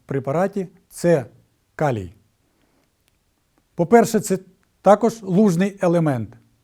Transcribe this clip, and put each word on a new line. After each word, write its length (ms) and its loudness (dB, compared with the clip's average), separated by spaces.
препараті, 640 -6
це 360 0
калій. 380 -4
По-перше, 440 2
це 200 -4
також 400 2
лужний 600 0
елемент. 560 -2